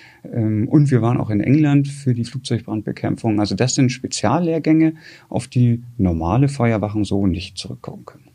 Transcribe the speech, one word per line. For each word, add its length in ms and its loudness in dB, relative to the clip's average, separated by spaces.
Ähm, 360 0
und 220 4
wir 100 4
waren 160 2
auch 140 -4
in 100 0
England 460 4
für 260 -2
die 120 -4
Flugzeugbrandbekämpfung. 1120 -4
Also 160 0
das 220 0
sind 160 4
Speziallehrgänge, 1000 0
auf 180 -6
die 380 2
normale 520 2
Feuerwachen 560 0
so 240 0
nicht 280 -4
zurückkommen 480 -14
können. 200 -20